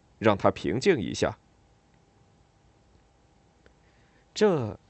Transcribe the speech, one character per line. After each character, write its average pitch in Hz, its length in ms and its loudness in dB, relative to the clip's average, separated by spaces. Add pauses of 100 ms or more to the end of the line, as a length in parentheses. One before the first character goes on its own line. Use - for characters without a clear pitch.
(200)
让 104 180 2
他 101 120 2
平 95 300 -2
静 185 200 2
一 65 140 -6
下。” - 240 -2 (3000)
这 160 460 0 (100)